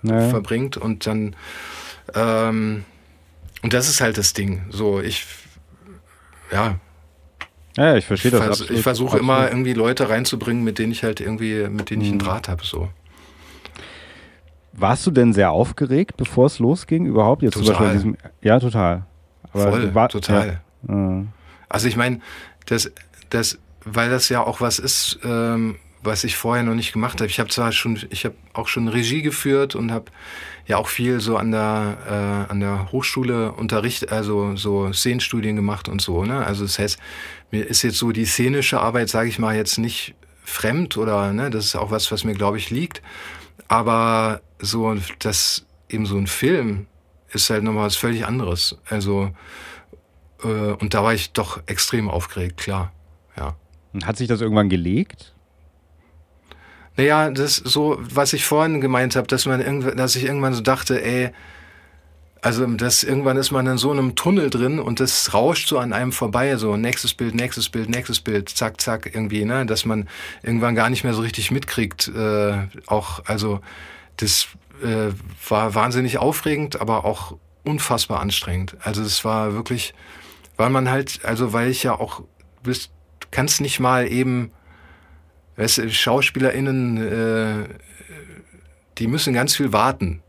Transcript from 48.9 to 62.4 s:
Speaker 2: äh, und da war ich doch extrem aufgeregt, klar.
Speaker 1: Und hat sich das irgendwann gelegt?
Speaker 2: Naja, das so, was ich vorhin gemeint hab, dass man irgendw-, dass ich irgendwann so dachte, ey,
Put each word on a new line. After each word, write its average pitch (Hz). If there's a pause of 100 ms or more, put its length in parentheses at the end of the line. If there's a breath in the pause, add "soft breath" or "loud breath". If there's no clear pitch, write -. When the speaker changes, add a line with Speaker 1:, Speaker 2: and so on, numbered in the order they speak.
Speaker 2:
äh, 113
und 104
da 104
war 113
ich 90
doch -
extrem 107
aufgeregt, 87
klar. 95 (1040)
Speaker 1:
Und 92
hat 107
sich 123
das 110
irgendwann 107
gelegt? 92 (1600 soft breath)
Speaker 2:
Naja, 151
das 139
so, 147
was 131
ich 135
vorhin 156
gemeint 127
hab, 123
dass 131
man 131
irgendw-, 131
dass 127
ich 127
irgendwann 139
so 117
dachte, 127
ey, 123 (1120 loud breath)